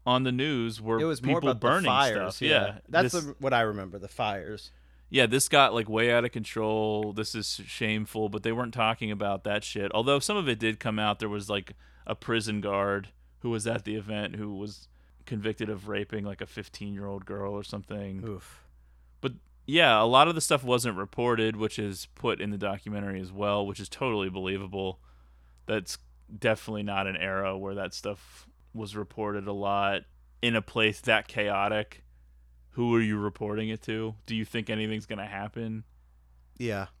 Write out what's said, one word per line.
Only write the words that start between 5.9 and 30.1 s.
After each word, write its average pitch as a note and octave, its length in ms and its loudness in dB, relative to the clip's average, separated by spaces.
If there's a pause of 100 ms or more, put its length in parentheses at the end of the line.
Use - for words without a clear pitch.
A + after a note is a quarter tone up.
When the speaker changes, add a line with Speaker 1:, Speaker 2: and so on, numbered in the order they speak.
Speaker 1:
out A#2+ 140 6
of A#2+ 60 -4
control. G#2+ 840 0
This G#2+ 220 -4
is - 300 -4
shameful, G#2+ 640 -2
but G#2 140 -4
they A#2 80 0
weren't A#2 220 -4
talking A2+ 380 0
about G2+ 320 -2
that G#2 200 0
shit. G2+ 300 -4
Although C3+ 260 4
some G#3 180 0
of F3 100 0
it A#2 100 2
did A2 220 0
come G#2+ 200 -2
out. G#2 200 2
There A2 100 -4
was, G#2 200 -6
like, G2+ 240 -4 (340)
a G#2+ 80 -2
prison A2 460 -2
guard G2 480 0 (300)
who B2 100 -4
was A2+ 180 -2
at A2+ 180 -2
the G#2+ 100 -4
event G#2 420 -4
who G#2 180 -6
was G2+ 320 -10 (380)
convicted G#2+ 440 -4
of G2+ 200 -8
raping, G2+ 340 -6
like, G2 180 -8
a A2 60 -8
fifteen-year-old G2 760 -10
girl G2 280 -6
or G2+ 100 -8
something. G2+ 640 -8
Speaker 2:
Oof. - 360 -12 (580)
Speaker 1:
But, C3 120 -4 (340)
yeah, C3+ 340 8
a A2+ 40 8
lot C3 240 8
of E3+ 60 0
the D#3+ 60 0
stuff C#3+ 220 2
wasn't B2 340 2
reported, A2 600 2
which G#2+ 200 -2
is G2+ 380 -6
put A2+ 260 -2
in G#2 100 -2
the G2+ 60 -4
documentary G2+ 640 -4
as F#2 140 -8
well, G2+ 340 2
which G2+ 140 -8
is F#2 80 -10
totally G#2+ 400 -2
believable. F#2+ 720 -4 (640)
That's G#2+ 320 -4 (420)
definitely A2 440 0
not G2 220 -2
an F#2+ 100 -4
era F#2+ 400 -2
where G2 200 -8
that F#2+ 180 -6
stuff - 540 -10 (260)
was G#2 220 -10
reported G#2 520 -6
a G2+ 60 -4
lot G2+ 480 2 (400)